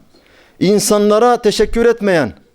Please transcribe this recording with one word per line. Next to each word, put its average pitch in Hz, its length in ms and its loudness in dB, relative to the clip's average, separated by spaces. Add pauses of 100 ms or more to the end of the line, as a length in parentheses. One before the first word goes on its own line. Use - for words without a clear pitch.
(600)
İnsanlara 208 800 0
teşekkür 220 480 -2
etmeyen, 190 480 -2 (220)